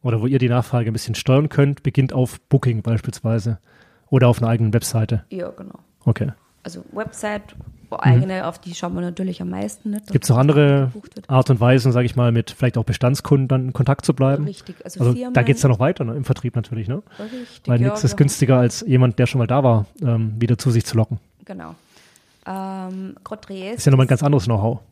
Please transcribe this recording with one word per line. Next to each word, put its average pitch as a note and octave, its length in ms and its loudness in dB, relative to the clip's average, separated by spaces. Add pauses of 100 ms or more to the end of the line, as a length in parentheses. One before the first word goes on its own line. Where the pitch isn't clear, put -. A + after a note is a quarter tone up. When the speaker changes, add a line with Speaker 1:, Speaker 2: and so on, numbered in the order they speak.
Speaker 1:
oder A#2 180 0
wo A2+ 60 -2
ihr C3 140 2
die B2 80 2
Nachfrage A#2+ 420 0
ein - 20 -4
bisschen A2 220 -6
steuern C#3+ 340 2
könnt, C#3+ 360 0
beginnt C3 280 0
auf - 360 -2
Booking A#2+ 340 0
beispielsweise A2+ 760 -4 (480)
oder C3 180 4
auf A#2+ 160 4
einer A2+ 80 0
eigenen A2+ 240 0
Webseite? A2+ 560 -2
Speaker 2:
Ja, F3+ 200 -8
genau. - 280 -18 (260)
Speaker 1:
Okay. - 280 0 (300)
Speaker 2:
Also F3 300 -16
Website, G#3 640 -10 (340)
wo - 80 -10
Speaker 1:
Mhm. - 60 -8
Speaker 2:
eigene, D#3+ 440 2
auf E3 120 -10
die E3+ 160 -14
schauen F3 180 -8
wir F3+ 80 -6
natürlich F3 400 -8
am F3+ 80 -8
meisten, G3+ 440 -8
nicht? G#3 200 -10
Speaker 1:
Gibt's D#3 160 -2
noch A#2 80 4
Speaker 2:
Dass B2 40 2
Speaker 1:
andere C#3 520 4
Speaker 2:
gebucht - 240 -18
wird. - 140 -12
Speaker 1:
Art C3 180 4
und B2+ 100 4
Weisen, B2+ 320 4
sag B2 140 2
ich A2+ 120 -2
mal, B2 160 2
mit A2+ 180 0
vielleicht - 260 -2
auch A2+ 80 0
Bestandskunden C3+ 640 0
dann C3 200 0
in B2 40 -6
Kontakt C3+ 320 0
zu E3 100 2
bleiben? C#3 300 2
Speaker 2:
Richtig, - 400 -10
also - 160 -12
Speaker 1:
Also B2 140 4
Speaker 2:
Firmen. B2+ 180 -8
Speaker 1:
da C3 100 2
geht's A#2 200 2
dann C#3 80 4
noch A2+ 80 2
weiter, C3 260 0
ne, A2+ 100 -6
im C#3 120 -6
Vertrieb - 300 -4
natürlich, A2+ 300 -6
ne? D3+ 160 -6 (160)
Speaker 2:
Richtig, A#3 480 -12
Speaker 1:
Weil A#2+ 140 2
Speaker 2:
ja, B2 80 2
Speaker 1:
nix - 160 -4
ist C3+ 80 2
Speaker 2:
wir - 60 -8
Speaker 1:
günstiger, C3+ 400 2
als B2 280 0
jemand, B2+ 320 2
der B2+ 80 4
schon C3 120 -2
mal A#2 80 0
da C3 180 0
war, A#2 220 2 (160)
ähm, A2+ 360 -2
wieder A#2 200 2
zu C3+ 120 0
sich A2+ 140 2
zu - 140 -2
locken. A2 200 0 (280)
Speaker 2:
Genau. E2 280 -14 (720)
Ähm, F#3+ 680 -10 (100)
grad G#3 220 -14
Triest G3 320 -10
Speaker 1:
Ist - 80 0
ja D3 60 6
nochmal C3 120 6
ein B2 40 -2
Speaker 2:
ist - 20 0
Speaker 1:
ganz C#3 120 2
anderes C#3+ 220 2
Know-how. A2+ 360 -2 (120)